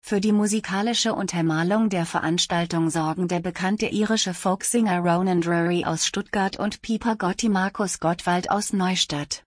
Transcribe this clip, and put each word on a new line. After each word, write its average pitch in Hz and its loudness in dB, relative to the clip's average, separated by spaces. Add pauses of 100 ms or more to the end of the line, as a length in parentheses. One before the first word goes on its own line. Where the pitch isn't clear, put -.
Für 202 -2
die 208 2
musikalische 208 0
Untermalung 175 2
der 175 0
Veranstaltung 170 0
sorgen 165 -2
der 175 0
bekannte 185 -2
irische 208 0
Folksinger 190 0
Ronan 175 2
Drury 170 2
aus 160 -2
Stuttgart 196 -2
und 202 -4
Piper 226 -2
Gotti 190 -2
Markus 196 0
Gottwald 175 0
aus 202 0
Neustadt. 180 -2